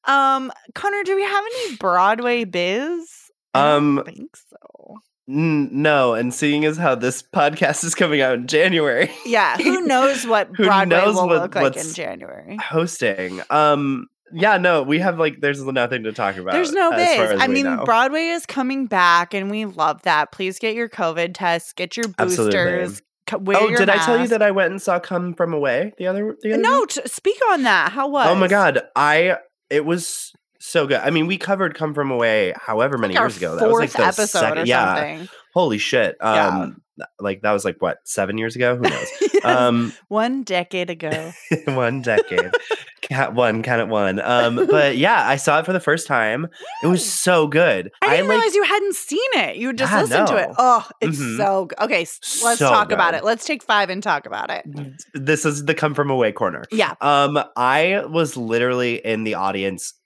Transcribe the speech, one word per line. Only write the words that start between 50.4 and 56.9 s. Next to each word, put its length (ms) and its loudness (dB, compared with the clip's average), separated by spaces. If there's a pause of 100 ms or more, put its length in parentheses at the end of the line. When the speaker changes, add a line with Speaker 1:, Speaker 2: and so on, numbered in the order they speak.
Speaker 2:
no. 100 -12
Speaker 1:
Oh, 280 4 (140)
it's 160 -2
Speaker 2:
Mm-hmm. 200 -4
Speaker 1:
so 340 0
g-, 120 -12
okay, 200 0
s-, 400 -8
let's 160 2
Speaker 2:
So 100 4
Speaker 1:
talk 220 4
about 220 2
Speaker 2:
good. 80 -2
Speaker 1:
it. 20 -10
Let's 220 -2
take 180 -4
five 260 2
and 140 -6
talk 240 -2
about 240 -8
it. 120 -8 (520)
Speaker 2:
This 280 0
is 220 -2
the 80 0
Come 220 -2
From 160 -2
Away 200 2
corner. 400 -4
Speaker 1:
Yeah. 300 0